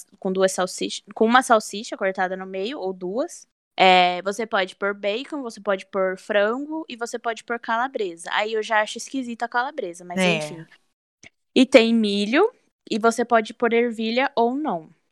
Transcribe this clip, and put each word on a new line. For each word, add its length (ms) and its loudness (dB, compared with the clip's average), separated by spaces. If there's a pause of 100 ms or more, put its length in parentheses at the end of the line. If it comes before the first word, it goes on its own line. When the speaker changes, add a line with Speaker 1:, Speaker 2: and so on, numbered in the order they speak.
(180)
Speaker 1:
com 140 -4
duas 200 2
salsicha, 520 -6 (100)
com 120 2
uma 180 6
salsicha 540 0
cortada 400 -2
no 80 -10
meio 340 -6
ou 140 -6
duas. 540 -8 (300)
É, 460 6
você 240 -4
pode 280 -2
pôr 180 -4
bacon, 480 -6
você 200 -12
pode 240 -4
pôr 320 -2
frango 720 -2
e 80 -12
você 220 -8
pode 240 -8
pôr 160 -8
calabresa. 760 -6
Aí 200 0
eu 100 0
já 180 2
acho 160 -4
esquisita 480 -8
a 40 -10
calabresa, 540 -6
mas 160 -6
Speaker 2:
É. 180 2
Speaker 1:
enfim. 280 -10 (920)
E 100 8
tem 280 8
milho, 580 2 (380)
e 100 -2
você 260 2
pode 280 2
pôr 200 0
ervilha 640 0
ou 200 2
não. 340 -6 (220)